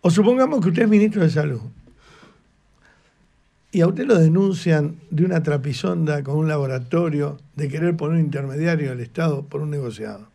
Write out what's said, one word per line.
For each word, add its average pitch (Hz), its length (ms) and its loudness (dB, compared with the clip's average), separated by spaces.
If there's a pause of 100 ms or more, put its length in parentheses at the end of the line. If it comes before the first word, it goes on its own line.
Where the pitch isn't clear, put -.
o 180 100 4
supongamos 247 500 4
que 175 80 2
usted 170 140 2
es 220 60 4
ministro 208 340 4
de 165 80 4
Salud, 139 320 -2 (2000)
y 185 80 2
a 170 80 6
usted 247 180 -2
lo 240 100 4
denuncian 165 800 2 (160)
de 160 140 2
una 175 180 0
trapisonda 147 800 -2
con 139 140 -4
un 156 100 0
laboratorio 147 920 -2 (180)
de 143 120 -6
querer 165 280 -2
poner 165 220 -2
un 160 60 4
intermediario 143 680 -2
del 123 100 -8
Estado 143 440 -4
por 143 160 -10
un 151 100 -6
negociado. 110 640 -10